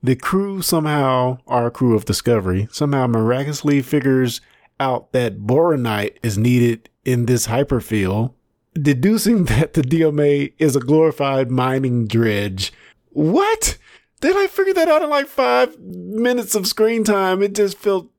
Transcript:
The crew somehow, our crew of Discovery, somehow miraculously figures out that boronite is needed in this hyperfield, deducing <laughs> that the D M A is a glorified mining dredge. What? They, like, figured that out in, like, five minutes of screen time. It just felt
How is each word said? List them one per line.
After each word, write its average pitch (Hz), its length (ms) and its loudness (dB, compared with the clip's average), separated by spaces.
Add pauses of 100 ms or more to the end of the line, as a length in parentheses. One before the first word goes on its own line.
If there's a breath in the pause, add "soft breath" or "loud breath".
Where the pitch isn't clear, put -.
The 131 120 2
crew 196 480 -4
somehow, 135 760 0 (100)
our 120 240 0
crew 120 240 2
of 98 80 -2
Discovery, 98 680 0
somehow 139 380 -2
miraculously 135 760 0
figures 131 580 0 (380 soft breath)
out 131 340 -4
that 113 280 -2
boronite 120 840 0
is 104 160 -2
needed 120 500 2 (160)
in 123 220 0
this 117 220 0
hyperfield, 113 840 -2 (400)
deducing 180 680 2
<laughs> - 20 -4
that 120 260 0
the 165 100 0
D 160 220 2
M 151 160 0
A 143 380 2
is 147 180 2
a 139 40 2
glorified 139 680 2
mining 127 560 0
dredge. 104 680 -2 (380 soft breath)
What? 359 680 0 (420 soft breath)
They, 302 120 0
like, 392 180 0
figured 381 260 0
that 330 120 2
out 311 140 2
in, 302 80 -4
like, 285 160 -2
five 247 540 0
minutes 202 760 -4
of 190 120 -2
screen 220 360 0
time. 196 400 0
It 202 120 -2
just 202 240 0
felt 190 300 -2 (100)